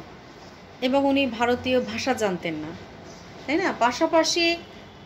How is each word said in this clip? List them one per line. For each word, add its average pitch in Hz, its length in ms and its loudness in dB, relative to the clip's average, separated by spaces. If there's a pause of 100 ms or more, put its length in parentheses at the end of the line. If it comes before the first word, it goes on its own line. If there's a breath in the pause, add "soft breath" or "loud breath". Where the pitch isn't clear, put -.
(840)
এবং 269 220 4
উনি 277 220 4
ভারতীয় 247 540 2
ভাষা 240 340 -2
জানতেন 180 400 0
না, 151 140 -6 (800)
তাই 277 100 0
না? 339 220 2
পাশাপাশি 320 760 4 (500)